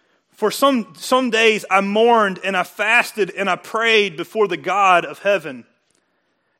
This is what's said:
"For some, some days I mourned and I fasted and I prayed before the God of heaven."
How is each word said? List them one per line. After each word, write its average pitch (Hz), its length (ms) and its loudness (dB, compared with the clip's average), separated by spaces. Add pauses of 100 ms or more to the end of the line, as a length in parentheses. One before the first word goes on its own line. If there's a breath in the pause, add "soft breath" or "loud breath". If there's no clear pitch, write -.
(320)
"For 208 200 -2
some, 262 440 0
some 254 360 -2
days 220 400 2
I 190 100 4
mourned 214 600 2
and 190 120 -4
I 180 60 0
fasted 208 680 -2
and 190 180 -4
I 180 60 0
prayed 220 600 -2
before 202 320 -4
the 170 100 -4
God 180 480 2
of 143 140 -12
heaven." 156 460 -4 (960)